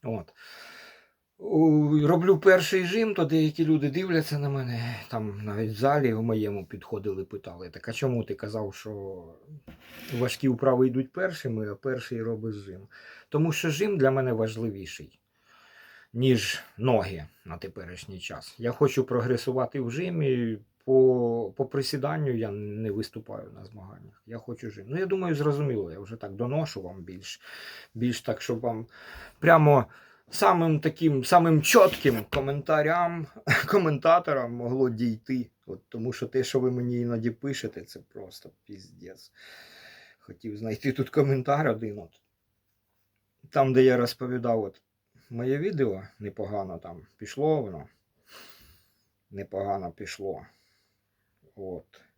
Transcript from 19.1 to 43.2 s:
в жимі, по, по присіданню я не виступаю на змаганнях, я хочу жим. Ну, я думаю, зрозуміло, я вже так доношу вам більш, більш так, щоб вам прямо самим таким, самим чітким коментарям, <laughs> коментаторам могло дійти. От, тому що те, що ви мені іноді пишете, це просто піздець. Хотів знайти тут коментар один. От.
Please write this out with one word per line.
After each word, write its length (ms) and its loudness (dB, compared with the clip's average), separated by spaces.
в 100 -4
жимі, 680 -2
по, 720 4
по 100 -2
присіданню 680 -2
я 140 -2
не 400 -6
виступаю 640 -10
на 100 -18
змаганнях, 600 -20
я 120 -12
хочу 320 -12
жим. 180 -16
Ну, 100 -6
я 80 -2
думаю, 280 0
зрозуміло, 580 0
я 80 -14
вже 160 -12
так 160 -12
доношу 500 -4
вам 200 -14
більш, 380 -16
більш 260 -2
так, 220 -4
щоб 180 -4
вам 260 -4
прямо 480 8
самим 500 4
таким, 440 0
самим 380 6
чітким 640 4
коментарям, 1000 -2
<laughs> 200 0
коментаторам 880 2
могло 380 0
дійти. 600 -4
От, 220 -14
тому 240 -6
що 140 -6
те, 180 0
що 160 0
ви 100 2
мені 300 -2
іноді 300 -2
пишете, 520 -8
це 180 -18
просто 500 -20
піздець. 680 -20
Хотів 380 -14
знайти 360 -4
тут 180 -4
коментар 580 2
один. 300 -4
От. 220 -20